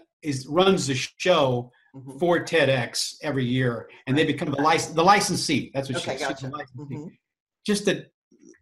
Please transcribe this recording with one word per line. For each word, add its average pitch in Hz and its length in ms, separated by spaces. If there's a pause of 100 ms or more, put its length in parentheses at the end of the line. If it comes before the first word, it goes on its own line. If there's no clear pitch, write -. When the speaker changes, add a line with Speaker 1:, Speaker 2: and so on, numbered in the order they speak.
(240)
Speaker 1:
is, 135 240
runs 180 400
the 135 80 (220)
show 135 540 (220)
Speaker 2:
Mm-hmm. 135 260
Speaker 1:
for 170 220
ted 151 280
X - 520
every 135 220
year, 123 460 (180)
and 135 100
they 156 60
Speaker 2:
Right. 147 80
Speaker 1:
become 156 180
the 139 120
lic-, 156 340
the 160 80
licensee. 170 680
That's 135 160
what 127 80
Speaker 2:
Okay, 160 160
Speaker 1:
she, 131 60
she's 143 100
Speaker 2:
gotcha. 135 180
Speaker 1:
the 131 80
licensee. 139 400
Speaker 2:
Mm-hmm. 151 120 (580)
Speaker 1:
Just 202 240
a - 160 (560)